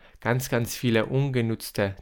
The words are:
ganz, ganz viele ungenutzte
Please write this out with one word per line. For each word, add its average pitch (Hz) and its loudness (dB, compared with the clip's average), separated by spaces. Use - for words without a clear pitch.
ganz, 127 0
ganz 117 -2
viele 113 2
ungenutzte 113 0